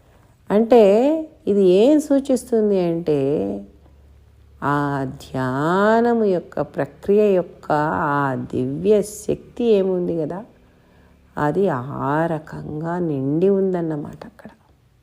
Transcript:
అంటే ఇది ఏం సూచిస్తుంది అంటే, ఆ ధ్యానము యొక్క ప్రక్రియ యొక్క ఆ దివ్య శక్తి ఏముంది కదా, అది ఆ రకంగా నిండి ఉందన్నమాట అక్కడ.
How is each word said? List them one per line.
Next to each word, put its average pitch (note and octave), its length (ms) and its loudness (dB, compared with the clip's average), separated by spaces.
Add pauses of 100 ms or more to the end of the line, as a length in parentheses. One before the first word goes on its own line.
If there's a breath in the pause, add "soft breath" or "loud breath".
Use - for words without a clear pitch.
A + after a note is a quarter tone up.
(500 soft breath)
అంటే A3+ 640 6 (340)
ఇది G3+ 180 2
ఏం A3 360 6
సూచిస్తుంది B3 800 0
అంటే, E3+ 800 -2 (1040)
ఆ C#3+ 420 -2
ధ్యానము F3+ 1200 0
యొక్క F3+ 360 -2
ప్రక్రియ G3 600 -2
యొక్క F#3 500 0 (200)
ఆ C#3+ 420 -2
దివ్య C#3 680 -2
శక్తి - 600 -8
ఏముంది F#3 560 0
కదా, E3+ 240 -8 (920 soft breath)
అది D#3+ 300 0
ఆ C3+ 580 -4
రకంగా D#3 720 -8
నిండి D#3 500 -2
ఉందన్నమాట F3+ 800 -2
అక్కడ. - 240 -20 (520)